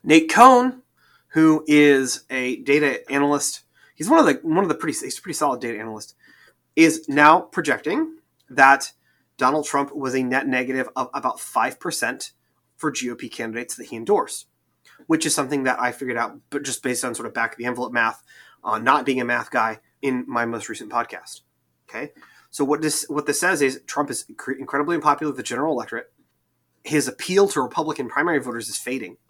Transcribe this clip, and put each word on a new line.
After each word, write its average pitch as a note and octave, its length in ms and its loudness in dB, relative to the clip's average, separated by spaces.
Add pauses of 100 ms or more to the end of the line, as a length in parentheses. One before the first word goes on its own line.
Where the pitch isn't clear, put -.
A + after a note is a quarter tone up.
Nate D#3+ 280 6
Cohn, B3+ 520 6 (460)
who D#3 380 4
is C#3+ 640 6
a B2+ 280 -4
data C#3 540 0
analyst, C#3+ 520 -2 (320)
he's E3+ 160 -6
one D#4+ 80 6
of C#4 80 6
the, D#3 200 0
one E3+ 180 2
of F3 40 -2
the D3+ 60 0
pretty, - 240 -6
he's - 200 -10
a - 40 -18
pretty - 140 -10
solid C3 240 -2
data A#2 180 -8
analyst, A2 360 -14 (640)
is D#3+ 320 4
now D3 320 8
projecting F3+ 760 -4 (320)
that C3+ 440 4 (440)
Donald C#3+ 300 0
Trump C#3 280 -2
was C3 200 -4
a C3 80 0
net B2+ 240 -2
negative C3 500 -2
of C3 160 -4
about C3+ 280 -6
five B2 380 -4
percent - 540 -6 (440)
for D3+ 140 -4
G B2 200 -8
O A#2 60 -8
P A#2+ 120 -14
candidates A2+ 460 -10
that A#2 140 -16
he A#2 80 -12
endorsed, D#3 500 -2 (600)
which D#3+ 180 0
is C#3+ 80 -2
something C3+ 300 -2
that B2+ 160 0
I B2 100 0
figured B2 260 -6
out, G#2+ 220 -4 (120)
but C#3+ 120 -6
just C3+ 220 -8
based B2 200 -4
on A#2 120 -6
sort A2+ 100 -10
of A2+ 80 -12
back A2+ 160 -2
of - 80 -20
the A#2 60 -10
envelope B2 280 -6
math, A2+ 300 0 (400)
uh, G#2+ 160 -4
not C3 260 2
being C3 160 0
a C#3 40 -2
math B2 260 -4
guy, A2+ 300 -2 (220)
in B2+ 260 -2
my A#2+ 160 -2
most A#2 240 -6
recent G#2+ 240 -12
podcast. - 480 -6 (500)
Okay, B2+ 220 -12 (380)
so C#3+ 140 -2
what D3 160 0
this, D3+ 280 -4
what D3 180 -4
this C#3 140 -2
says F3+ 200 0
is C3+ 280 0
Trump D3 200 -4
is - 160 -8 (120)
cre-, - 160 -10
incredibly C#3+ 420 -4
unpopular D3+ 380 0
with B2 40 -8
the A#2+ 60 -10
general C#3 300 -4
electorate. A#2 400 -8 (720)
His C#3+ 240 0
appeal F#3+ 400 0
to D3+ 120 -2
Republican C#3+ 480 -6
primary D3+ 300 0
voters A#2 300 -6
is - 100 -10
fading. A2 380 -10 (140)